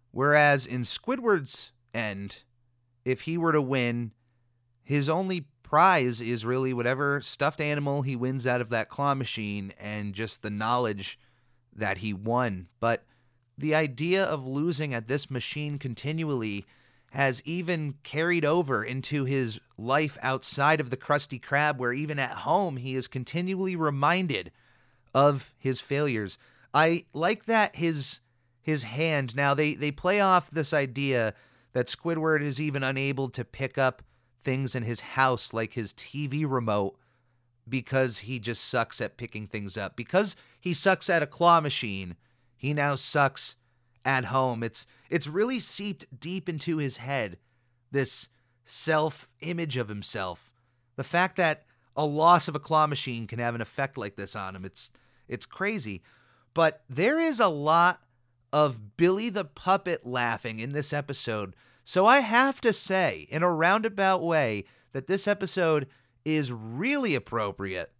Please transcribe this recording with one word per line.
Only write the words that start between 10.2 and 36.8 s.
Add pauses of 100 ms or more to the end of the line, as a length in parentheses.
the
knowledge (540)
that
he
won. (140)
But (520)
the
idea
of
losing
at
this
machine
continually (460)
has
even
carried
over
into
his (200)
life
outside
of
the
Krusty
Krab,
where
even
at
home
he
is
continually
reminded (600)
of
his
failures. (340)
I
like
that
his, (420)
his
hand,
now
they,
they
play
off
this
idea (380)
that
Squidward
is
even
unable
to
pick
up (400)
things
in
his
house
like
his
T
V
remote (720)